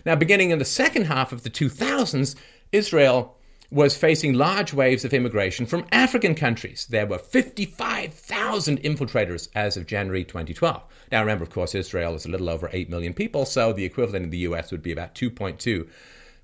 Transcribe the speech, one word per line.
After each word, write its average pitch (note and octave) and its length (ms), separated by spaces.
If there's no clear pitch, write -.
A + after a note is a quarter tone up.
Now, E3 100
beginning F3+ 360
in D#3+ 80
the C3+ 60
second C4 400
half C3 280
of A#2 100
the A#2 60
two - 180
thousands, A3 680
Israel C#3+ 640
was C#3+ 280
facing D#3 360
large E3+ 380
waves C3 320
of B2+ 100
immigration A2 520
from E3+ 260
African A3 440
countries. - 540
There G#2+ 160
were G2 120
fifty-five A3 960
thousand F#3 680
infiltrators A#2 760
as G#2 220
of E2+ 100
January F#2+ 360
twenty E2 300
twelve. - 300
Now, A2+ 100
remember, G#2 220
of - 60
course, F2+ 260
Israel F2 400
is D#2 100
a E2 40
little F2+ 200
over E2 220
eight F2+ 180
million F2 240
people, F3 320
so A#2 280
the G2 120
equivalent G2+ 400
in E2 40
the F2 100
U E2+ 160
S E2 160
would E2 100
be E2+ 100
about E2 240
two B2 140
point G2+ 300
two F#2+ 280